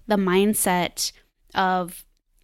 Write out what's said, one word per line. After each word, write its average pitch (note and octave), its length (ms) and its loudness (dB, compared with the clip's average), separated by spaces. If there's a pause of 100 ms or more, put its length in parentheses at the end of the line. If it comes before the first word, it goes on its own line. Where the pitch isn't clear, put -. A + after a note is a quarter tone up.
the G#3+ 80 0
mindset F#3+ 960 0 (420)
of, F#3 520 -2 (380)